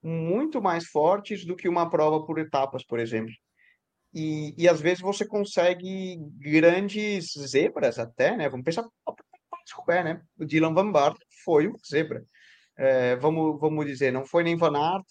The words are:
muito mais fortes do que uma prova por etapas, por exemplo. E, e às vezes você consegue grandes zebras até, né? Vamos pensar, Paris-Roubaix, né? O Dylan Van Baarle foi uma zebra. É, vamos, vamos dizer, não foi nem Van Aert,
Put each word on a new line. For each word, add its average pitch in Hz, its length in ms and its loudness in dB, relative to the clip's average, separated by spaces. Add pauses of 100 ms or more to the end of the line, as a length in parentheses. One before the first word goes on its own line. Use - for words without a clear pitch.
muito 180 600 -2
mais 170 240 0
fortes 180 580 0
do 175 100 -8
que 180 140 -4
uma 170 220 0
prova 156 340 2
por 160 140 -6
etapas, 135 440 -2
por - 160 -6
exemplo. 113 340 -4 (800)
E, 156 420 -6
e 170 100 2
às 165 140 6
vezes 175 200 0
você 196 260 -4
consegue 185 920 -2 (220)
grandes 180 920 2 (160)
zebras 131 520 0
até, 127 360 0
né? 160 140 -2
Vamos 127 160 -8
pensar, 226 240 -4 (160)
Paris-Roubaix, - 1000 -6
né? 165 200 -6 (160)
O 160 80 -6
Dylan 160 260 2
Van 196 180 2
Baarle 151 280 2 (260)
foi 156 220 4
uma - 200 -8
zebra. 151 380 -4 (500)
É, 127 420 2
vamos, 156 440 0
vamos 151 240 0
dizer, 135 260 0
não 131 140 -4
foi 170 180 0
nem 170 140 0
Van 160 180 2
Aert, 170 360 0